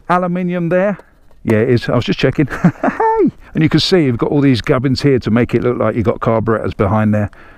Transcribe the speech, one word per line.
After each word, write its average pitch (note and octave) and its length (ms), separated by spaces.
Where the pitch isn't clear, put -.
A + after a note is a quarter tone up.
Aluminium F3+ 580
there. F#3 300
Yeah, A2 140
it A#2+ 120
is. A#2+ 180
I A#2+ 60
was A#2+ 100
just G3 140
checking. C3+ 340
<laughs> - 60
Hey! F4+ 120
And D#3 80
you D3 80
can D#3 100
see F3+ 240
you've A#2+ 140
got C3 120
all C#3+ 120
these C3 180
gubbins C3 400
here C#3 200
to A2 100
make A#2 240
it - 80
look B2 160
like A2 160
you've A2 100
got A#2 160
carburetors A2+ 540
behind G#2+ 400
there. G#2 160